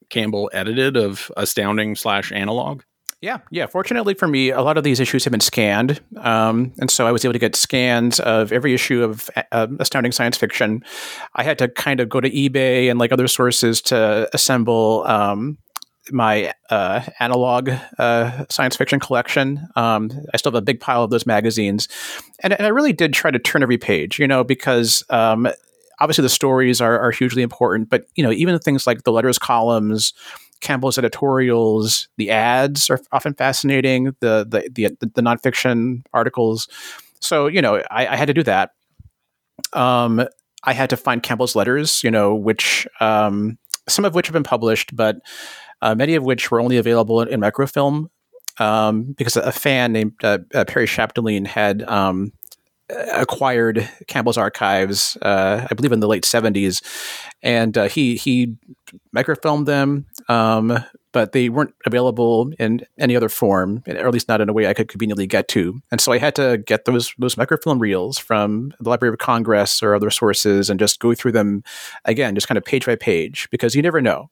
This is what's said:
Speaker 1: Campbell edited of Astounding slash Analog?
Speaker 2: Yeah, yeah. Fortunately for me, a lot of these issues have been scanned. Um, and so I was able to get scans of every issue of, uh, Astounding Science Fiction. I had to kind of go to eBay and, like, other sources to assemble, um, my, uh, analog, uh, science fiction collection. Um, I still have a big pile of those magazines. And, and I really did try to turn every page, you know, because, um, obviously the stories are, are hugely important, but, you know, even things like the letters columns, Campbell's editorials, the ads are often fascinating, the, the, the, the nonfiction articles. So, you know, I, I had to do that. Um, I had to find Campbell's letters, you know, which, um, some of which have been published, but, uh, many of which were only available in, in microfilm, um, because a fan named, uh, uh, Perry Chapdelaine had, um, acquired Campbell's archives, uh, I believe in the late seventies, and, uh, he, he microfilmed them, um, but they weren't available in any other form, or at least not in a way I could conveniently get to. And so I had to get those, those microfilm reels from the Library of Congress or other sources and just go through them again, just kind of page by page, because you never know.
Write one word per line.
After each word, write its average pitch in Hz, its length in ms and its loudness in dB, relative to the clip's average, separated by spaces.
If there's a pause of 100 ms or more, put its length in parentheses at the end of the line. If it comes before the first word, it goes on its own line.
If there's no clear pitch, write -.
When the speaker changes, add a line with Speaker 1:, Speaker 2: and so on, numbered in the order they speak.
Speaker 1:
Campbell 107 460 -4
edited 120 420 -2
of 101 400 -2
Astounding 104 600 -2
slash 101 360 -2
Analog? 120 500 -4 (400)
Speaker 2:
Yeah, 220 180 -8 (100)
yeah. 160 160 -6
Fortunately 202 480 -4
for 190 120 -2
me, 135 220 2
a 131 140 0
lot 151 160 2
of 147 60 0
these 135 140 2
issues 131 260 0
have 131 60 -2
been 113 100 0
scanned. 113 600 2 (160)
Um, 113 640 2
and 131 120 -2
so 120 160 2
I 117 60 4
was 117 100 0
able 123 120 0
to 120 40 -4
get 117 160 0
scans 123 680 2
of 110 300 2
every 127 220 2
issue 123 300 0
of, 110 260 -4 (240)
uh, 110 140 0 (120)
Astounding 123 340 0
Science 120 260 0
Fiction. 110 440 -2 (520)
I 123 80 -2
had 143 160 -2
to 123 100 2
kind 131 320 -2
of 120 80 -2
go 127 140 0
to 135 80 0
eBay 131 580 2
and, 120 100 2
like, 120 140 2
other 127 160 2
sources 120 540 2
to 110 500 2
assemble, 113 760 2
um, 104 520 0 (520)
my, 107 440 0 (160)
uh, 101 320 0 (180)
analog, 123 480 0 (300)
uh, 120 500 0
science 131 260 -2
fiction 139 240 0
collection. 139 800 -2
Um, 110 340 0 (220)
I - 60 0
still 147 120 -2
have 117 120 0
a - 20 -12
big 120 160 -2
pile 120 240 0
of 107 60 -2
those 117 160 0
magazines. 107 600 0 (540)
And, 196 120 0
and 202 100 0
I 214 60 2
really 254 240 2
did 156 180 0
try - 180 0
to 131 80 0
turn - 240 0
every 123 140 2
page, 87 420 -2
you 147 80 2
know, 131 180 2
because, 120 640 0
um, 113 360 2 (540)
obviously 151 220 2
the 127 80 2
stories 131 500 2
are, 117 180 2
are 120 120 0
hugely 123 320 0
important, 113 480 0
but, 120 240 0
you 165 100 0
know, 113 80 4
even 165 260 2
things 139 280 0
like 120 160 0
the 123 100 2
letters 120 260 2
columns, 113 760 0 (460)
Campbell's 131 380 -2
editorials, 117 1080 2 (100)
the 104 120 -2
ads 127 600 2
are 127 100 0 (120)
often 143 200 -2
fascinating, 135 760 0 (140)
the, 110 260 2
the, 113 240 -2
the, 113 300 -2
the 113 220 -2
nonfiction 120 800 0 (100)
articles. 113 560 0 (520)
So, 147 260 0
you 165 160 2
know, 107 140 4 (140)
I, 113 180 0
I 123 80 -2
had 143 100 0
to 143 80 2
do 165 80 2
that. 95 300 2 (1000)
Um, 120 540 2 (380)
I 131 100 2
had 131 160 -2
to 123 80 0
find 120 240 0
Campbell's 120 340 -2
letters, 131 480 0
you 117 60 2
know, 104 240 4
which, 107 520 0 (140)
um, 107 580 0 (300)
some - 160 0
of 180 100 -2
which 175 120 0
have 156 80 -6
been 160 80 0
published, 113 520 -2
but, 113 260 0 (600)
uh, 110 140 0
many 143 200 2
of 147 100 0
which 127 260 -2
were 117 100 2
only 123 160 2
available 117 460 2
in, 113 60 -2
in 117 120 -2
microfilm, 139 680 0 (480)
um, 110 580 0
because 117 220 -2
a 117 140 0
fan 123 400 0
named, 110 200 0 (100)
uh, 104 180 2 (120)
uh, 117 140 2
Perry 120 200 0
Chapdelaine 110 600 -2
had, 104 380 0
um, 98 500 -2 (800)
acquired 117 720 0 (200)
Campbell's 117 280 -2
archives, 101 840 0
uh, 101 480 0
I - 40 -4
believe 123 180 0
in 110 80 2
the 107 80 2
late 104 160 0
seventies, 101 580 0 (580)
and, 117 380 0
uh, 101 100 2
he, 127 280 0
he 123 400 0 (580)
microfilmed 147 520 0
them, 143 400 0 (220)
um, 113 480 2 (360)
but 110 180 0
they 123 180 2
weren't 131 240 -2 (140)
available 120 720 2
in 113 220 0 (180)
any 127 160 2
other 113 140 2
form, 98 580 0
or - 80 -8
at 120 180 0
least 120 140 -2
not 110 140 2
in 104 80 0
a 107 40 -2
way 107 140 2
I 98 80 2
could 107 140 -2
conveniently 101 400 -4
get 117 200 0
to. 98 320 -2 (120)
And 117 80 -2
so - 100 0
I 120 80 2
had 143 160 0
to 127 320 0
get 107 180 0
those, 123 320 0
those 123 200 -2
microfilm 139 420 0
reels 95 400 -2
from 107 640 -2
the 117 100 -4
Library 117 220 2
of - 60 -8
Congress 110 640 0
or 104 100 4
other 104 160 0
sources 101 580 2
and 98 120 -2
just 104 180 2
go 117 160 2
through 120 180 -2
them 104 300 0 (420)
again, 113 300 0
just 104 140 -2
kind 104 100 0
of 95 60 -2
page 135 220 -2
by 120 100 0
page, 90 560 -2
because 117 240 -2
you 147 60 4
never 165 180 0
know. 110 320 0